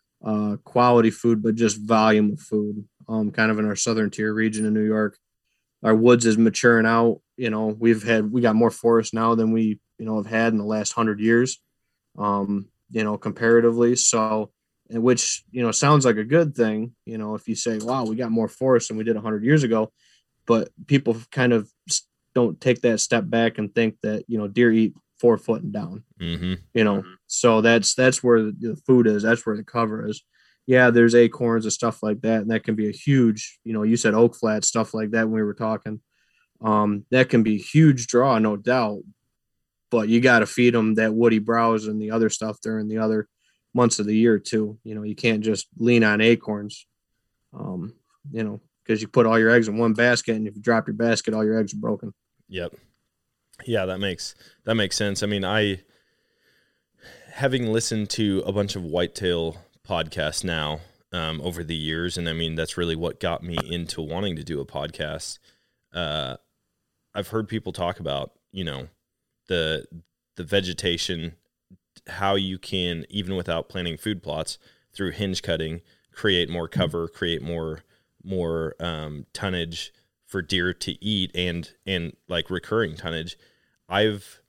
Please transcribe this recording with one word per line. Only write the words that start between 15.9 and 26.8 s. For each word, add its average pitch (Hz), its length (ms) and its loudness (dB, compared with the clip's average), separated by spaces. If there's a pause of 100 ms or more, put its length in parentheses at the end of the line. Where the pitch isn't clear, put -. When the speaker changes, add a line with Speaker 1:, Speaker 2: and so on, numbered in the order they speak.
Speaker 1:
like 113 140 4
a 110 60 -2
good 151 300 2
thing, 113 400 -2 (120)
you 113 120 -12
know, 107 160 -8
if - 140 -12
you 113 60 -4
say, 113 240 -4
"Wow, 120 260 -4
we 110 120 -4
got 120 140 -4
more 113 180 0
forest 127 400 2
than 110 100 -6
we 110 60 -4
did 113 120 0
a 104 60 -8
hundred 107 220 -4
years 147 200 6
ago," 110 280 0 (540)
but 113 240 2 (160)
people 131 300 2 (140)
kind 123 240 2
of 107 160 0 (180)
s-, - 180 -4 (280)
don't 117 260 0
take 123 220 2
that 113 180 2
step 107 300 0
back 113 280 0
and 107 160 -4
think 113 280 0
that, 107 260 -4
you 117 100 -4
know, 104 100 -4
deer 117 240 4
eat 110 220 4 (240)
four 117 200 4
foot - 240 -4
and 101 100 -8
down, 104 320 -10 (160)
Speaker 2:
Mm-hmm. 85 340 -4 (200)
Speaker 1:
you 113 100 4